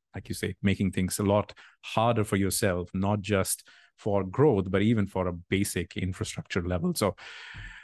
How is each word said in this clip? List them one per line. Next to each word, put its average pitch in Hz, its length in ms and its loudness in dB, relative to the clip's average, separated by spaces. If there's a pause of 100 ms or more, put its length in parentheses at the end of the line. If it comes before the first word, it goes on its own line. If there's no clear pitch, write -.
(120)
like - 160 -12
you 98 60 -6
say, 95 260 -4
making 98 300 2
things 92 300 -2
a - 20 0
lot 101 300 2 (300)
harder 113 420 2
for 107 100 0
yourself, 95 600 0
not 101 260 0
just 95 480 0 (280)
for 101 280 0
growth, 98 480 2
but 98 100 2
even 107 240 4
for 92 220 -2
a 87 40 -4
basic 90 640 -2
infrastructure - 680 -4
level. 92 280 -2
So - 200 0 (680)